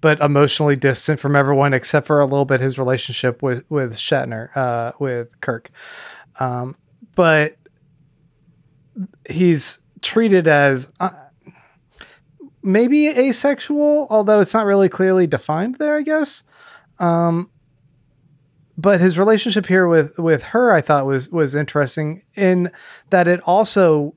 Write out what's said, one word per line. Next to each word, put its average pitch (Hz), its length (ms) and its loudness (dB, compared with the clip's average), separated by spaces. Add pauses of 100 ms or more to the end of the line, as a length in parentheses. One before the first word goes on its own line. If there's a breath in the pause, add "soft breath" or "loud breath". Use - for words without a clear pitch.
but 156 200 2
emotionally 147 540 2
distant 139 440 -2
from 143 160 -2
everyone, 139 380 2
except 135 320 -2
for 147 160 2
a 139 40 2
little 139 200 0
bit 135 160 0
his 131 160 -4
relationship 127 640 -4
with, 127 280 -4
with 131 260 -6
Shatner, 123 600 -6
uh, 120 440 -4
with 123 420 -8
Kirk. 117 300 -8 (680 loud breath)
Um, 127 360 -6 (400)
but 156 420 2 (1700)
he's 165 520 0 (220)
treated 196 460 2
as, 139 520 2
uh, 185 100 -2 (1500 loud breath)
maybe 247 460 2
asexual, 285 1000 0
although 214 320 2
it's - 120 0
not 220 120 0
really 196 240 4
clearly 185 360 2
defined 165 500 -4
there, 302 220 -2
I 302 60 -4
guess. 311 400 -4 (560 soft breath)
Um, 170 500 -2 (1300)
but 180 240 2
his 180 160 2
relationship 208 480 0
here 185 220 2
with, 160 320 0
with 160 240 0
her, 240 280 2
I 165 100 4
thought 143 240 0
was, 135 240 -4
was 151 260 -2
interesting 151 680 -4 (140)
in 185 360 0 (380 loud breath)
that 180 180 2
it 175 140 0
also 170 760 2